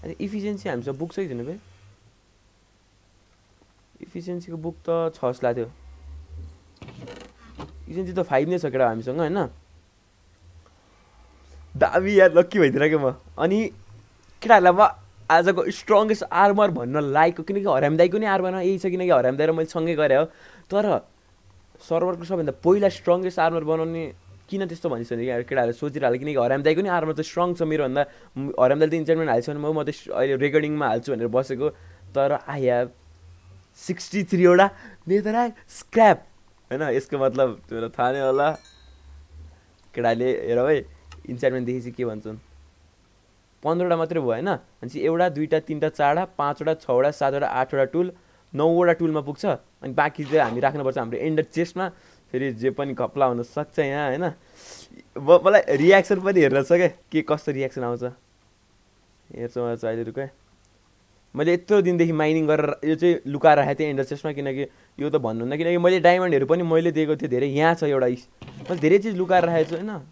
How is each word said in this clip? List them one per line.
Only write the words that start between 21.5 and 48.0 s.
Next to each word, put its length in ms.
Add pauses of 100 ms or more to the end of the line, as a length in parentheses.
सर्भरको 440
सबैभन्दा 280
पहिला 360
strongest 500
armor 260
बनाउने 500 (340)
किन 180
त्यस्तो 220
भनिस् 240
भने 120
यार, 180
केटाहरूले 300
सोचिरहला, 440
किनकि 180
हराम 280
दाईको 180
नि 80
आर्मर 240
त 80
स्ट्रङ 340
छ 80
मेरोभन्दा। 440 (300)
म, 240
हराम 180
दाईले 120
त 40
इन्चान्टमेन्ट 360
हाल्छ 200
भने 80
म, 80 (100)
म 80
त 60
स-, 180
अहिले 280
रेकर्डिङमा 520
हाल्छु 240
भनेर 160
बसेको, 400 (480)
तर 220 (100)
I 120
have 280 (840)
सिक्सटी 500
थ्री 220
वटा 240 (380)
नेथराइट 460 (140)
scrap 560 (480)
होइन। 100
यसको 360
मतलब 500
तिमीलाई 300
थाहा 140
नै 80
होला। 300 (1400)
केटाले 360 (180)
हेर 100
है, 280 (420)
इन्चान्टमेन्ट 380
देखेपछि 240
के 140
भन्छन्, 320 (1300)
पन्ध्रवटा 340
मात्रै 240
भयो 120
होइन, 240
भनेपछि 440
एउटा, 280
दुईटा, 320
तिनटा, 280
चारवटा, 360
पाँचवटा, 500
छवटा, 360
सातवटा, 360
आठवटा 380
टुल, 280 (420)